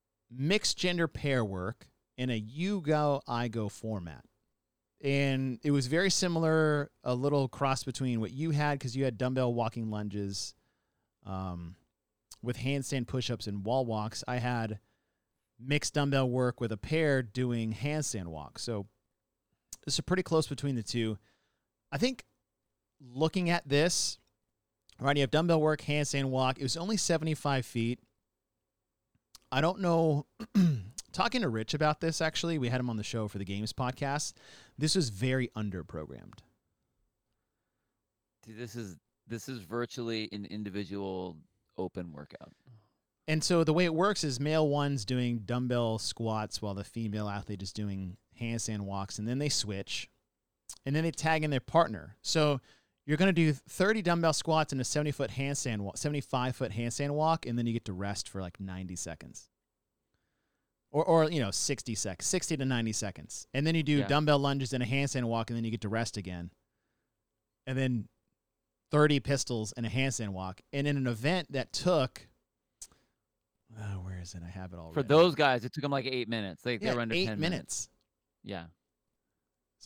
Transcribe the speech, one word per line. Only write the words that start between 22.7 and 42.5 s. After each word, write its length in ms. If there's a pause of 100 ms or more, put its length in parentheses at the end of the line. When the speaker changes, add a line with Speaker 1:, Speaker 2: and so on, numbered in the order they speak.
Speaker 1:
looking 500
at 180
this, 520 (800)
right, 160
you 60
have 100
dumbbell 300
work, 200
handstand 440
walk. 340
It 40
was 140
only 200
seventy-five 680
feet. 340 (1500)
I 100
don't 180
know. 460 (280)
<clears throat> 120 (480)
Talking 280
to 80
Rich 240
about 280
this, 200
actually, 380
we 100
had 120
him 100
on 60
the 60
show 260
for 100
the 60
Games 280
podcast. 600 (440)
This 160
was 160
very 460
underprogrammed. 840 (2000)
Speaker 2:
Dude, 120
this 180
is, 220 (280)
this 240
is 100
virtually 720
an 140
individual 920 (400)
open 340
workout. 400 (760)